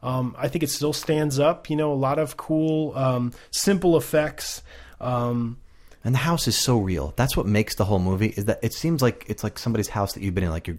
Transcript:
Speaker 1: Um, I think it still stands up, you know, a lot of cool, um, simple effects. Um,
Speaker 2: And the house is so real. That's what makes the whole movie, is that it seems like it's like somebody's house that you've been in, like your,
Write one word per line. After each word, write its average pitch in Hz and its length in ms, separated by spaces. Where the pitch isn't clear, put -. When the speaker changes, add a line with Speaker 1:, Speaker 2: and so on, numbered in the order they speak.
Speaker 1:
Um, 127 360
I 139 100
think 156 160
it 139 60
still 147 220
stands 151 460
up, 160 320
you 151 60
know, 151 160
a - 20
lot 135 240
of 151 180
cool, 156 600
um, 127 360
simple 180 440
effects. - 640
Um, 120 580
Speaker 2:
And 117 100
the 131 60
house 170 260
is 117 100
so 123 220
real. 90 380
That's 131 200
what - 80
makes 104 300
the 104 100
whole 98 140
movie, 95 300
is 101 160
that 110 180
it 113 100
seems 160 300
like 120 240
it's - 160
like 104 160
somebody's 107 300
house 101 260
that - 80
you've 95 120
been 92 100
in, 87 60
like 82 180
your, 82 100